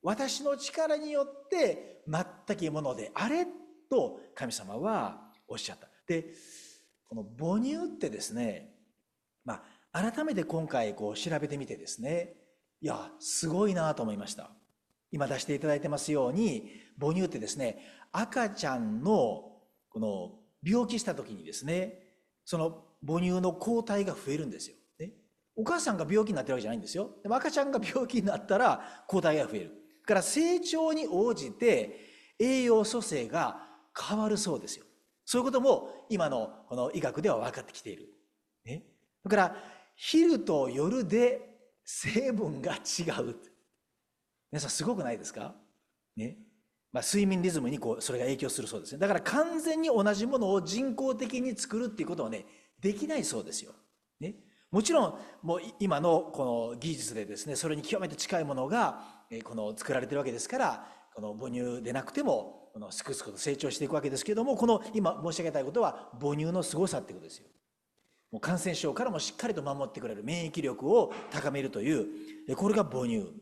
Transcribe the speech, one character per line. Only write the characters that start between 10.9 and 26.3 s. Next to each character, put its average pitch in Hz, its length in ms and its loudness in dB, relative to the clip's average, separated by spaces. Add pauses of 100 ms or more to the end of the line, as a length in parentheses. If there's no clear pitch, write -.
こ 104 180 -4
う 110 40 -6
調 160 240 -2
べ 147 80 -2
て 143 100 -4
み 135 80 -6
て 110 120 -8
で 104 100 -14
す - 140 -10
ね、 165 340 -4 (460)
い 156 60 -4
や、 117 320 -6
す - 280 -2
ご 190 220 2
い 190 40 2
な 160 220 2
と - 80 -4
思 - 80 -2
い 208 60 -4
ま - 100 -8
し - 80 -10
た。 - 160 -16 (600)
今 143 160 0
出 135 120 -2
し - 60 -6
て 147 100 0
い 135 40 -2
た 156 80 -2
だ 147 80 4
い 147 60 -2
て 156 60 -4
ま 147 100 -2
す 151 140 -2
よ 135 180 4
う 131 40 -2
に、 175 360 0 (300)
母 147 140 2
乳 185 120 2
っ 165 40 -2
て 120 100 -6
で 107 80 -6
す - 80 -4
ね、 123 260 -2 (300)
赤 226 380 0
ち 196 180 -4
ゃ 131 100 0
ん 113 260 -2
の 139 580 2 (280)
こ 110 100 -8
の 98 400 -4 (240)
病 220 240 2
気 220 120 -2
し - 40 -6
た 165 120 -2
時 131 180 -10
に 90 120 -14
で 78 80 -12
す - 120 -10
ね、 185 340 -2 (440)
そ - 140 -4
の 165 260 -2 (220)
母 160 140 0
乳 180 200 4
の 180 140 2
抗 226 300 0
体 202 200 0
が 190 100 -2
増 - 200 -4
え 151 60 0
る 147 80 -2
ん - 20 -4
で 87 100 -10
す - 100 -12
よ。 - 60 -20 (240)
ね。 170 140 -10 (420)
お 220 80 -2
母 339 160 2
さ 294 140 0
ん 190 40 0
が 160 120 0
病 214 160 6
気 214 40 -4
に 196 60 2